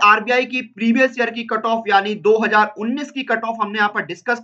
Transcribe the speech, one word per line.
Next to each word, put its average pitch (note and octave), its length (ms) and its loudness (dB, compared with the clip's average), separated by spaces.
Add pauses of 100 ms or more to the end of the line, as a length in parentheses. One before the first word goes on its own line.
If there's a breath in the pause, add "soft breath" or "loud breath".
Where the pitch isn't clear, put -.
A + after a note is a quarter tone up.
आरबीआई A3 400 4
की B3+ 160 -8
previous B3 580 0
year A#3 120 0
की A3+ 120 -8
कट A3+ 220 -4
ऑफ, A3+ 220 -2
यानी G3+ 300 2
दो G#3 200 2
हज़ार G#3+ 400 2
उन्नीस B3+ 340 -6
की C4 120 -8
कट A3+ 200 -4
ऑफ A3+ 180 -4
हमने G#3 180 -4
यहाँ G#3 160 0
पर G3 100 -4
discuss G#3 380 -6